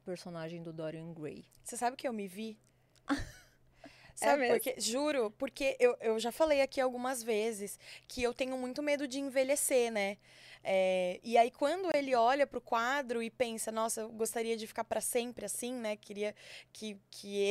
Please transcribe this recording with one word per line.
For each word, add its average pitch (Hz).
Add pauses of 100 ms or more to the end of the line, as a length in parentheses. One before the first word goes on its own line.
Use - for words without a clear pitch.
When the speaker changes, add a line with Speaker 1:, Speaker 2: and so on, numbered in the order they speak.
Speaker 1:
personagem 170
do 165
Dorian 160
Gray? 151 (200)
Speaker 2:
Você 240
sabe 247
que -
eu 254
me 208
vi? 214 (480)
Speaker 1:
<laughs> - (680)
Speaker 2:
Sabe 277
Speaker 1:
É -
Speaker 2:
por 285
Speaker 1:
mesmo? 240
Speaker 2:
quê? -
Juro, 247
porque 269
eu, 240
eu 220
já 226
falei 302
aqui 269
algumas 254
vezes 214 (300)
que -
eu 240
tenho 262
muito 254
medo 294
de 262
envelhecer, 262
né? 202 (520)
É, 185
e 233
aí, 233
quando 320
ele 277
olha 262
pro 247
quadro 240
e 226
pensa, 226
"Nossa, 226
eu 220
gostaria 226
de 220
ficar -
pra 220
sempre 240
assim, 240
né? 220
Queria 208 (380)
que, 214 (100)
que 202 (100)